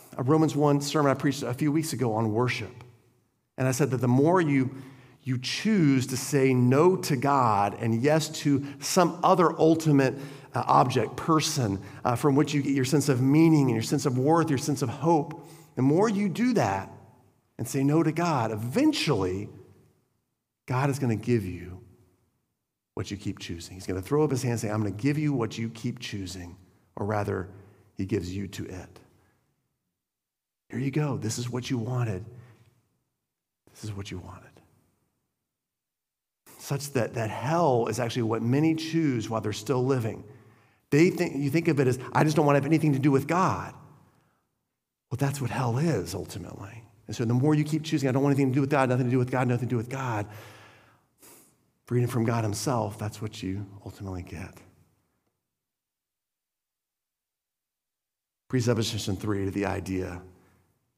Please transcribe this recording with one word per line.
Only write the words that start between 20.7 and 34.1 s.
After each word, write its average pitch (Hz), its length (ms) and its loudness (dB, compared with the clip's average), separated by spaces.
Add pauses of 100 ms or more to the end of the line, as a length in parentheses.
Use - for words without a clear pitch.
is 135 80 -2
gonna 120 180 0
give 110 300 0
you 87 340 -12 (1160)
what - 160 -8
you 98 60 -10
keep 98 200 -8
choosing. 85 380 -12
He's 92 100 -16
gonna 95 160 -4
throw 147 220 0
up 143 80 0
his 123 100 -2
hand 123 120 -2
and 110 80 -4
say, 107 100 -4
"I'm 107 80 -2
gonna 104 100 -2
give 135 300 -2
you 151 120 0
what 113 280 -4
you 113 100 -6
keep 120 300 -8
choosing," 90 580 -12 (380)
or 104 100 -6
rather, 101 440 -4 (440)
he 98 140 -6
gives 92 280 -4
you 98 120 -6
to 107 180 -10
it. 92 340 -16 (1700)
Here 113 100 -6
you 135 120 -2
go. 147 240 0
This 107 220 -4
is 120 120 -6
what 123 200 -6
you 135 80 -2
wanted. 113 480 -4 (1500)
This - 120 -16
is 107 80 -8
what 98 180 -10